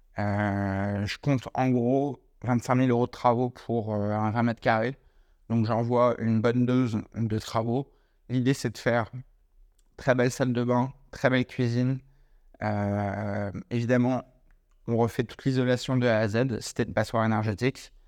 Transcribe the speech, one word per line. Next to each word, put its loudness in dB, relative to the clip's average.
Euh, -2
je -8
compte -2
en 2
gros 0
vingt-cinq 0
mille 4
euros 2
de -6
travaux 0
pour, -4
euh, -2
un 0
vingt 0
mètres 0
carrés. 0
Donc 2
j'envoie 2
une 2
bonne 2
dose 2
de -2
travaux. -4
L'idée, 2
c'est -4
de -10
faire 0
très 0
belle 4
salle 0
de -2
bain, 0
très 0
belle 2
cuisine. 0
Euh, -4
évidemment, 2
on 0
refait 2
toute -12
l'isolation 0
de 2
A 4
à 2
Z, 0
c'était -4
une -6
passoire 0
énergétique. -2